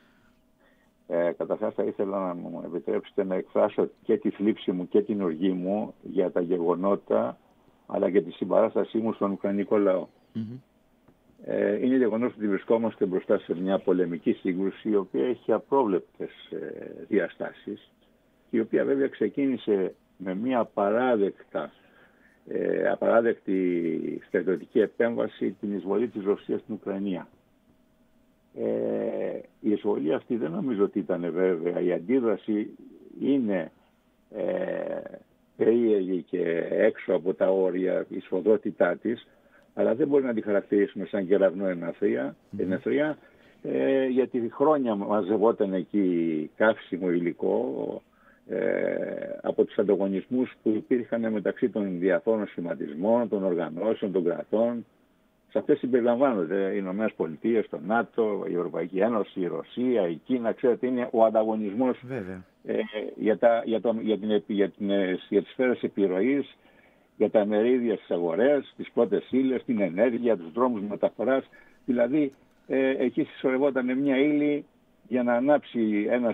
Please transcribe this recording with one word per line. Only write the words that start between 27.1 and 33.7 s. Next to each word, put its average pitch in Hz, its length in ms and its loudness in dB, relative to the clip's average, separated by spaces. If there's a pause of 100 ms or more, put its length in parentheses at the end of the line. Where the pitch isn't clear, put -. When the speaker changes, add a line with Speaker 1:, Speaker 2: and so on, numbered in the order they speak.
Speaker 1:
Ε, 110 840 -4 (200)
η 107 120 0
εισβολή 110 420 0
αυτή 123 220 -4
δεν 143 160 -4
νομίζω 135 320 -2
ότι 101 160 0
ήταν 85 320 -2
βέβαια, 87 480 0
η 90 140 0
αντίδραση 107 760 0 (520)
είναι, 107 500 0 (640)